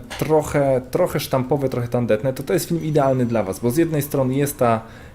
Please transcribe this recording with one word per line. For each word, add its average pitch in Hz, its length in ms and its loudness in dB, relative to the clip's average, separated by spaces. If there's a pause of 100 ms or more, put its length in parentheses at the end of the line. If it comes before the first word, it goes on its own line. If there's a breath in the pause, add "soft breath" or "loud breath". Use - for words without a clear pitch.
(180)
trochę, 143 640 2 (100)
trochę 170 300 0
sztampowe, 135 480 0
trochę 120 200 -4
tandetne, 120 440 0
to, 127 100 -6
to 196 100 -4
jest 175 160 0
film 165 160 -2
idealny 135 420 2
dla 113 160 0
was, 95 180 -4
bo 120 100 0
z 131 60 -2
jednej 160 260 2
strony 131 320 0
jest 139 240 0
ta, 117 220 4 (340 loud breath)